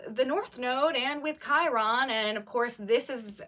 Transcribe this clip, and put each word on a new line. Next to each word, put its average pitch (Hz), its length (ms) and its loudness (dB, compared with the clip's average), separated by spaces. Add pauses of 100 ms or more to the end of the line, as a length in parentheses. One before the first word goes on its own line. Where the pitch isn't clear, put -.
the 226 160 0
North 285 360 -2
Node 262 360 2
and 277 280 -2
with 302 200 -4
Chiron. 254 680 2
And 214 260 0
of 208 80 -8
course, 240 300 -2
this 226 340 0
is 220 380 -8